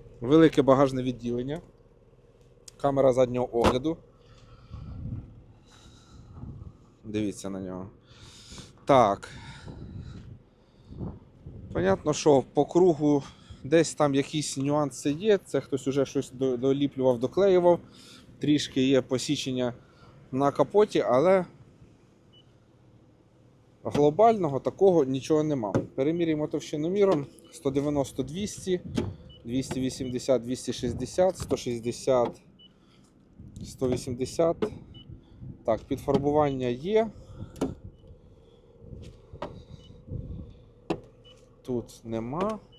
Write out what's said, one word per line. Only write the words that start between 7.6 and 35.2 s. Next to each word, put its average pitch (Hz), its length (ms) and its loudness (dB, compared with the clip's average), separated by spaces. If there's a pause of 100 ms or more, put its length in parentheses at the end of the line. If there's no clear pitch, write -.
нього. 92 300 -10 (920)
Так. 113 440 4 (2500)
Понятно, 180 400 0
що 135 320 4 (100)
по 143 100 4
кругу 151 580 4 (420)
десь 151 300 2
там 143 200 2
якісь 139 420 -2
нюанси 143 540 -2
є. 190 280 2
Це - 220 -4
хтось - 280 -4
уже 135 180 2
щось - 240 -4
до-, 127 260 -2
доліплював, 135 640 2
доклеював. 175 600 4 (580)
Трішки 139 440 0
є 131 200 4
посічення 127 720 -4 (580)
на 139 200 2
капоті, 196 480 2
але 160 460 4 (2500)
глобального 151 760 4
такого 170 440 4
нічого 135 380 0
нема. 131 300 -2
Перемірюємо 151 720 -2
товщину 151 440 -6
міром. 190 360 2 (260)
Сто - 180 -4
дев'яносто 139 520 -2
двісті, 180 580 -6 (640)
двісті 127 360 -4
вісімдесят, 127 600 -2
двісті 123 300 -6
шістдесят, 127 640 -2
сто - 180 -4
шістдесят, 120 840 -2 (1200)
сто - 240 -6
вісімдесят. 127 680 -4 (1080)